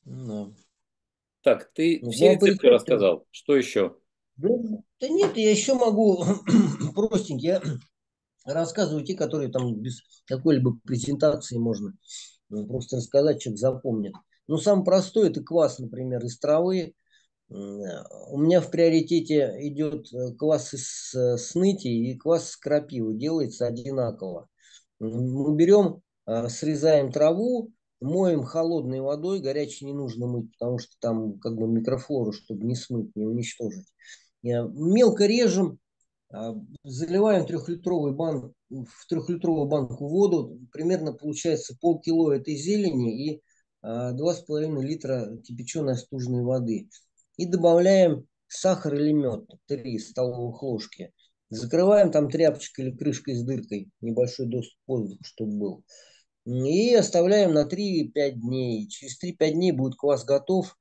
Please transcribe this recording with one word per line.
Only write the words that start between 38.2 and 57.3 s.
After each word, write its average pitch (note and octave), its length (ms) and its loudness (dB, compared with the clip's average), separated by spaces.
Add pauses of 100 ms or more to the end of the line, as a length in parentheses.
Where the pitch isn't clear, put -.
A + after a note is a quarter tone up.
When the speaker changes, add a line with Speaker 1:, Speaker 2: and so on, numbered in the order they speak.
Speaker 1:
в - 380 -14
трёхлитровую E3 580 -2
банку C#3+ 420 -2
воду, F3 500 2 (140)
примерно D#3 400 -2
получается D3+ 680 -4
полкило E3 520 2
этой C#3 240 -4
зелени C#3+ 760 0
и, D3+ 120 -10 (400)
а, B2 300 -6
два D#3 220 0
с E3+ 60 -14
половиной D3+ 460 -4
литра B2 580 -6
кипяченой C3 480 -4
остуженной B2 500 -4
воды. A#2+ 460 -2 (480)
И F3+ 100 -4
добавляем F3 800 6 (200)
сахар E3 480 -2
или D3 180 2
мёд, C3 360 -2 (180)
три B2+ 320 -6
столовых B2 640 -6
ложки. A2 500 -8 (380)
Закрываем E3+ 600 4
там D3 200 2
тряпочкой D3+ 560 0
или C3 100 -8
крышкой C#3 380 -4
с A#2+ 80 -2
дыркой, A2 480 -6 (100)
небольшой A#2+ 460 -2
доступ A#2 400 -6
воздуха, G#2+ 380 -6
чтобы G#2+ 340 -8
был. G2 260 -6 (600)
И D3 500 0
оставляем F#3 580 4